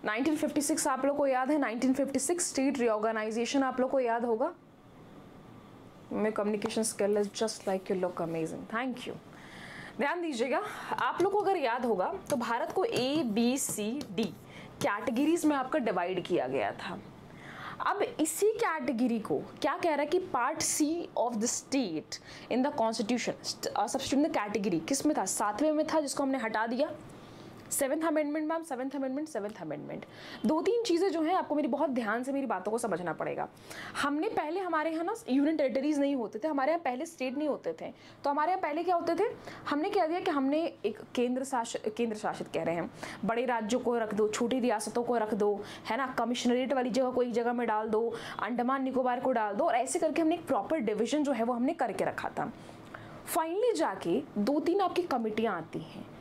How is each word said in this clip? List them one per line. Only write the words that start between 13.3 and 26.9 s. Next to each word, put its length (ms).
C, 500
D 100
categories 640
में 120
आपका 220
divide 460
किया 240
गया 240
था। 260
अब 160
इसी 440
category 720
को 180
क्या 380
कह 140
रहा 100
है 60
कि 120
part 420
C 460
of 140
the 100
state 760
in 100
the 180
constitution, 640
st-, 280
uh, 60
substitute 500
the 80
category, 500
किस 200
में 120
था? 60
सातवें 480
में 140
था, 140
जिसको 220
हमने 160
हटा 280
दिया। 260